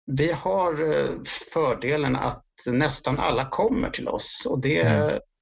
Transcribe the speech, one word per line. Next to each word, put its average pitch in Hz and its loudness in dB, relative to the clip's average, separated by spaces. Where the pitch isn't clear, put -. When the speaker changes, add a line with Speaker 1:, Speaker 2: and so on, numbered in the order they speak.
Speaker 1:
vi 147 2
har, 165 0
eh, 139 0
fördelen 135 0
att - -4
nästan 131 0
alla 135 0
kommer - 0
till - -6
oss, - 0
och 135 0
det 147 2
Speaker 2:
Mm. 120 2